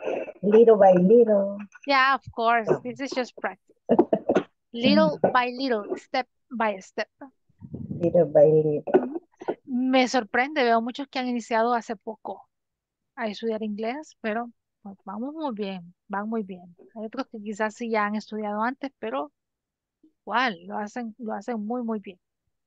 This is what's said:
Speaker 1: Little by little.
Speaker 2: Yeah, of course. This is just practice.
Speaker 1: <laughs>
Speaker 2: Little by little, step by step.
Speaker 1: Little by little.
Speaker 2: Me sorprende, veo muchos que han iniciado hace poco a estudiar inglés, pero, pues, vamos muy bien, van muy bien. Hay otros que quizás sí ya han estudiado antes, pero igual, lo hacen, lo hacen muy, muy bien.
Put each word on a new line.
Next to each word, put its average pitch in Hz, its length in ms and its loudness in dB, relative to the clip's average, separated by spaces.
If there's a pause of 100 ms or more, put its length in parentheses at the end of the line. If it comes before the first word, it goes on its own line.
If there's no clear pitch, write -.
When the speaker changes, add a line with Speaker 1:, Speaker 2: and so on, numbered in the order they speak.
(420)
Speaker 1:
Little 220 360 8
by 190 160 8
little. 202 640 6 (300)
Speaker 2:
Yeah, 269 280 2
of - 60 -4 (100)
course. 226 380 0 (140)
This 247 160 -10
is 269 160 -8
just 247 200 -6
practice. - 400 -12 (140)
Speaker 1:
<laughs> - 840 0
Speaker 2:
Little 285 440 4 (160)
by 247 240 2
little, 240 280 -2 (120)
step - 300 -4 (240)
by 220 300 -2
step. - 280 -8 (920)
Speaker 1:
Little 170 260 4
by 147 200 6
little. 156 380 4 (840)
Speaker 2:
Me 254 420 0
sorprende, 254 560 -2
veo 226 180 2
muchos 247 260 -8
que - 120 -10
han 254 80 -4
iniciado 240 460 0
hace 226 220 -4
poco - 520 -14 (680)
a 233 120 -6
estudiar 220 360 -6
inglés, 220 580 -8
pero, 233 300 -4 (300)
pues, 196 240 -18
vamos 226 280 -8
muy 311 200 -6
bien, 190 400 -10 (140)
van 202 220 -6
muy 226 140 -4
bien. 180 320 -16 (200)
Hay 214 100 -10
otros 254 260 -10
que 226 100 -14
quizás 214 340 -4
sí 233 140 -8
ya 214 160 0
han 208 100 -2
estudiado 214 460 -6
antes, 262 380 -4
pero 269 320 -8 (880)
igual, 220 360 -2 (100)
lo 208 100 -8
hacen, 214 400 -8
lo 214 160 -8
hacen 214 320 -8
muy, 240 180 -4
muy 226 160 -4
bien. 196 200 -18 (480)